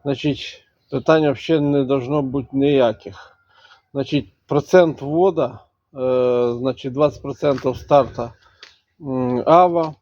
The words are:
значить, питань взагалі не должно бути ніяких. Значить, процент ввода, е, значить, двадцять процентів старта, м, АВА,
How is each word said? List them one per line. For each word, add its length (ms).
значить, 600
питань 420
взагалі 320
не 200
должно 380
бути 300
ніяких. 840
Значить, 360
процент 560
ввода, 560
е, 640
значить, 340
двадцять 300
процентів 540
старта, 560
м, 460
АВА, 560